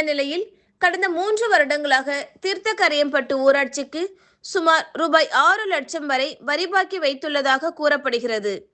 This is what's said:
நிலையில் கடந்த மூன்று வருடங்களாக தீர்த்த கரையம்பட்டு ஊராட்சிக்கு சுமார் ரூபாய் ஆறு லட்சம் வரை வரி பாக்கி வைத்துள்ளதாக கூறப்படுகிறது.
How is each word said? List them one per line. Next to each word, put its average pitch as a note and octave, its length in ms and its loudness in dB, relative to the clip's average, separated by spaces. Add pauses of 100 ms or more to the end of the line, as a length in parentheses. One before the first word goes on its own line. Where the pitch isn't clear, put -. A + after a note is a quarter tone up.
நிலையில் D4 400 -4 (360)
கடந்த F#4 240 2 (100)
மூன்று G#4+ 340 0
வருடங்களாக C#4+ 640 2 (280)
தீர்த்த E4 260 -2 (100)
கரையம்பட்டு D4 540 0 (120)
ஊராட்சிக்கு C#4 560 0 (440)
சுமார் D#4+ 380 2 (160)
ரூபாய் D#4 300 2 (140)
ஆறு G4 200 4 (100)
லட்சம் D4 380 -6
வரை C4 160 0 (220)
வரி D4+ 240 0
பாக்கி F#4+ 320 0
வைத்துள்ளதாக C#4 720 0
கூறப்படுகிறது. A#3+ 760 -2 (200)